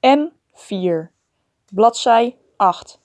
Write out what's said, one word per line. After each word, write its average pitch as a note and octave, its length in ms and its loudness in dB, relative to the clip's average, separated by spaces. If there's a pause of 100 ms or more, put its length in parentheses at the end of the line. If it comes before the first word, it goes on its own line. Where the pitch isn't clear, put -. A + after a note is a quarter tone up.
N D4 260 2 (200)
vier, F3 580 -6 (600)
bladzij A#3 640 0 (180)
acht. - 500 -4